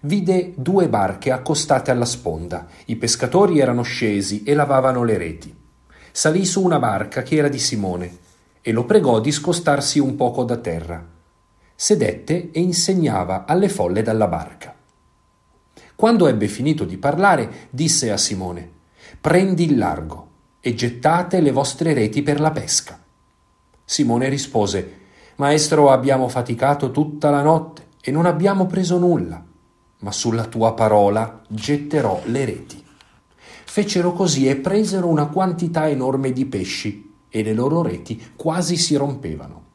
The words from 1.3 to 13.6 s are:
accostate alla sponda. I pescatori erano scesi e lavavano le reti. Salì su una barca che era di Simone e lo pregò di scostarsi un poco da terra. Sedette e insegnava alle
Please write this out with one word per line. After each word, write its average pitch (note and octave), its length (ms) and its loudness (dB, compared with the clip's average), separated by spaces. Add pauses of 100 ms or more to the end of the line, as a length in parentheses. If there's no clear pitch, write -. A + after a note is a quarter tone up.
accostate C#3 580 0
alla A#2+ 160 2
sponda. E2+ 640 -8 (180)
I A2+ 100 -6
pescatori D#3+ 640 2
erano A#2+ 240 2
scesi G#2 600 -2
e C#3+ 100 0
lavavano C3+ 500 2
le A2 140 2
reti. E2 380 -8 (560)
Salì E3+ 340 2
su G3 160 0
una E3+ 160 2
barca G#2 460 -2
che D#3 140 0
era D3 100 2
di C3 100 -2
Simone F#2 600 -4 (440)
e A#2 100 -4
lo A#2 140 0
pregò D3+ 340 4
di C3 120 0
scostarsi D3+ 680 0
un C3+ 180 2
poco B2 280 -2
da A#2 140 -2
terra. E2 460 -8 (720)
Sedette E3+ 760 -2
e D#3+ 80 -4
insegnava C#3 880 0
alle F#3+ 200 2